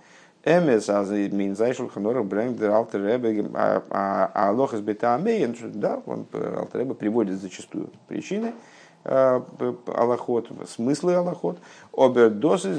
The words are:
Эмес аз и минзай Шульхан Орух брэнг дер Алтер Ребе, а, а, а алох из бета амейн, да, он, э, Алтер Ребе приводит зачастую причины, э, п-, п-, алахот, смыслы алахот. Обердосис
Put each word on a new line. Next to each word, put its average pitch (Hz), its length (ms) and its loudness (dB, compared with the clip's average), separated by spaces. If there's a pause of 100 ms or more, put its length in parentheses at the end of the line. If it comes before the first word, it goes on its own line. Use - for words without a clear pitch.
(480)
Эмес 156 400 4
аз 101 220 2
и 101 180 0
минзай 98 460 0
Шульхан 113 320 -6
Орух 120 180 0
брэнг 107 320 -2
дер 107 140 0
Алтер 107 340 0
Ребе, 113 480 0
а, 104 380 2
а, 98 420 0
а 101 180 2
алох 131 240 0
из 107 60 -4
бета 107 360 0
амейн, 190 400 0 (180)
да, 147 320 -2
он, 58 260 -8
э, - 280 -6
Алтер - 220 -4
Ребе 131 120 -4
приводит 104 460 0
зачастую - 500 -10 (160)
причины, 220 460 -6 (500)
э, 131 380 4 (180)
п-, 123 140 -2
п-, - 200 -10
алахот, 117 560 0 (200)
смыслы 147 460 0
алахот. 175 440 -2 (340)
Обердосис 135 880 4